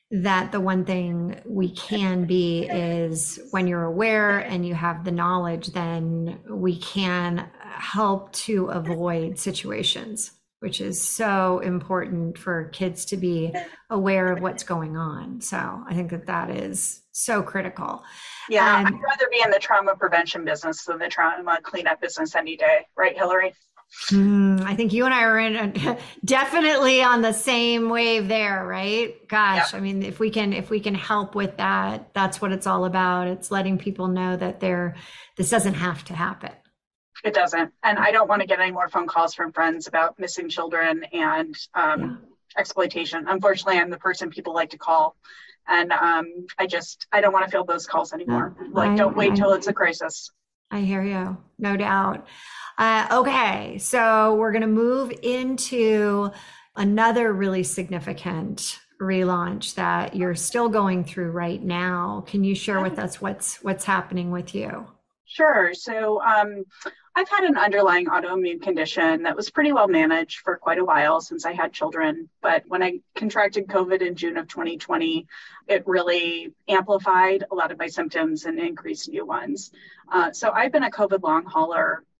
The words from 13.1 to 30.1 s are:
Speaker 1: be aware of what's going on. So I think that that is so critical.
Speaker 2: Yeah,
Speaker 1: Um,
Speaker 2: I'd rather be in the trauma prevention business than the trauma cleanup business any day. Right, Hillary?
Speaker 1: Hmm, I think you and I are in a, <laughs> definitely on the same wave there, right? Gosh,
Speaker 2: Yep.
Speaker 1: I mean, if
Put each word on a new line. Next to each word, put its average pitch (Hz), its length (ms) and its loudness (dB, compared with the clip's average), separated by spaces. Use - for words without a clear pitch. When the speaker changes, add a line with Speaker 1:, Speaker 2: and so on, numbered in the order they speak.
Speaker 1:
be 170 360 -2
aware 190 420 2
of 175 100 -2
what's - 220 -4
going 160 340 -6
on. 160 440 -8
So - 160 -6
I 170 360 -8
think 170 180 -4
that 170 160 -8
that 175 220 -4
is 190 520 -6
so 214 280 0
critical. - 600 -8
Speaker 2:
Yeah, 202 260 6
Speaker 1:
Um, 202 120 4
Speaker 2:
I'd - 140 4
rather - 300 2
be 233 120 2
in 214 80 2
the 196 80 6
trauma 196 360 2
prevention 170 480 0
business 156 400 -4
than 165 160 -6
the - 80 -4
trauma 170 560 0
cleanup - 380 -2
business - 340 -4
any - 220 -4
day. 208 300 4
Right, 185 200 4
Hillary? 185 360 2
Speaker 1:
Hmm, 196 540 6
I 202 120 -2
think 220 180 0
you 240 120 2
and 254 80 4
I 247 100 4
are 220 160 6
in 220 160 2
a, 208 420 -2
<laughs> - 140 -10
definitely 269 760 4
on 240 200 6
the 226 120 2
same 233 560 2
wave 226 380 2
there, 202 380 0
right? 202 500 -2
Gosh, 196 460 4
Speaker 2:
Yep. - 20 -10
Speaker 1:
I 196 80 -8
mean, 196 200 -2
if 196 160 -8